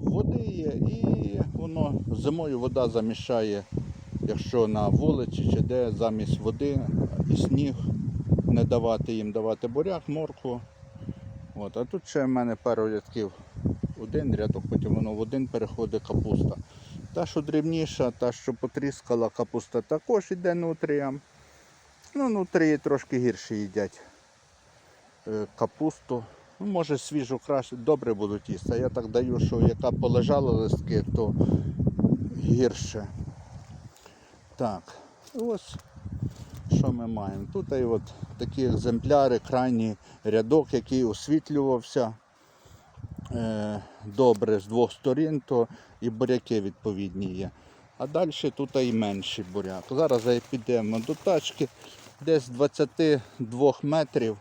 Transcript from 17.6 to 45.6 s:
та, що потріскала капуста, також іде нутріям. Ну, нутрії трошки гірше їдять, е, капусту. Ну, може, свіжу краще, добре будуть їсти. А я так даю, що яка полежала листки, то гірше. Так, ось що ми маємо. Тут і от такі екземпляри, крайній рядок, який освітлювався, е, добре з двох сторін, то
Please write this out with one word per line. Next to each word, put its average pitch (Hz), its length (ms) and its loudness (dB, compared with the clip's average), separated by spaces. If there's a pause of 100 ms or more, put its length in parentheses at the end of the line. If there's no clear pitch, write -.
та, 123 200 -2
що - 220 -6
потріскала 123 760 -2
капуста, - 520 -4
також 196 500 -2
іде 180 220 0
нутріям. 151 680 -2 (960)
Ну, 269 140 0
нутрії 175 480 2
трошки 139 420 0
гірше 117 360 0
їдять, 101 460 -4 (1300)
е, 107 280 -4
капусту. 123 680 -4 (360)
Ну, 196 80 -6
може, 165 300 0
свіжу 131 480 -4
краще, 135 300 -2
добре 123 380 2
будуть 101 360 -2
їсти. 101 240 -2
А 117 40 0
я 123 120 0
так 117 180 -4
даю, 120 320 2
що 117 220 2
яка 120 300 4
полежала 131 600 4
листки, 110 520 2 (120)
то 110 180 2 (1080)
гірше. 117 640 2 (1500)
Так, 107 380 -6 (400)
ось 233 420 -6 (1000)
що 139 160 4
ми 120 160 -2
маємо. 101 460 -6
Тут 196 180 -4
і 131 120 2
от 113 180 2 (360)
такі 127 280 -2
екземпляри, 120 760 4
крайній 123 560 0 (280)
рядок, 113 500 4
який 131 300 2
освітлювався, 131 1120 0 (1160)
е, 107 520 -4 (220)
добре 107 540 4
з 98 60 -10
двох 113 260 2
сторін, 147 540 0
то 120 220 2 (340)